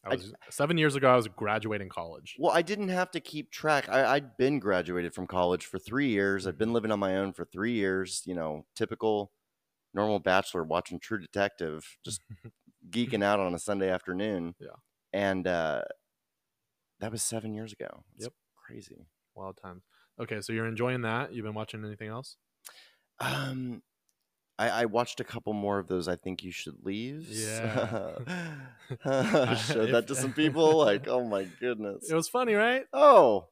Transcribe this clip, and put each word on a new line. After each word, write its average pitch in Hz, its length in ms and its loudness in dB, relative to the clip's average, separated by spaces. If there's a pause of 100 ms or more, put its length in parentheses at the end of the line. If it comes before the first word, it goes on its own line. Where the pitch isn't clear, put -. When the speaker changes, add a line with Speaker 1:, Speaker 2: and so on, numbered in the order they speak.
Speaker 1:
I - 60 -10
Speaker 2:
I 110 60 2
Speaker 1:
was, 107 180 -6 (160)
seven 160 300 0
years 151 180 4
ago, 131 160 6
I 127 40 8
was 113 120 2
graduating 104 600 -4
college. 82 480 -12
Speaker 2:
Well, 151 140 4
I 170 100 4
didn't 202 260 -4
have 180 220 0
to 165 100 -8
keep - 300 -10
track. 151 400 0
I, 127 240 4
I'd 139 240 -4
been 135 200 4
graduated 90 560 0
from 90 120 -6
college 90 400 2
for - 120 -10
three 131 300 -2
years. 98 380 0
I'd 87 100 -4
been 110 120 0
Speaker 1:
Mm-hmm. 117 60 0
Speaker 2:
living 110 160 0
on 107 100 0
my 95 180 0
own 98 160 -2
for 90 100 -10
three 104 300 -4
years, 95 500 -2
you 90 100 -6
know, 78 300 -6 (100)
typical 107 560 -2 (600)
normal 104 280 0
bachelor 92 440 2
watching 85 340 -2
True 110 220 -8
Detective, 87 840 -6
just 107 280 -10
Speaker 1:
<laughs> - 600 -20
Speaker 2:
geeking 113 320 0
out 101 180 4
on 90 140 0
a 85 40 -6
Sunday 98 320 0
afternoon. 92 680 -4
Speaker 1:
Yeah. - 100 -16 (440)
Speaker 2:
And, 95 340 0
uh, 82 360 0 (1160)
that 110 120 -6
was 113 100 -6
seven 110 300 -4
years 107 220 -10
ago. - 300 -14 (100)
It's 107 100 -14
Speaker 1:
Yep. 120 80 -12 (340)
Speaker 2:
crazy. 113 400 -20 (280)
Speaker 1:
Wild 95 240 -12
times. 92 240 -18 (360)
Okay, 113 220 -8
so 113 140 -6
you're 113 120 -2
enjoying 123 360 -2
that. 113 320 -4
You've 117 100 -8
been 107 80 -8
watching 107 320 -10
anything 107 240 -10
else? 117 300 -12 (840)
Speaker 2:
Um, 131 640 -6 (760)
I, 113 120 2
I 113 160 0
watched 117 340 -2
a 120 40 -6
couple 110 280 -8
more 101 260 0
of 92 100 -6
those 90 200 0
I 87 80 0
Think 92 260 -8
You 95 80 -12
Should - 360 -12
Leaves. 110 580 -8
Speaker 1:
Yeah. 110 680 -4 (100)
Speaker 2:
<laughs> - 0 -
Speaker 1:
<laughs> 147 800 -10 (520)
Speaker 2:
Showed 113 280 0
Speaker 1:
If 113 80 0
Speaker 2:
that 117 160 4
to 135 60 -4
some 131 180 -2
people. 156 460 6
Speaker 1:
<laughs> 151 80 6
Speaker 2:
Like, 104 200 2
oh 123 160 0
my 101 220 -2 (160)
goodness. 107 500 -4
Speaker 1:
It 160 40 0
was 160 160 0
funny, 240 240 2
right? 240 400 2
Speaker 2:
Oh. 202 580 10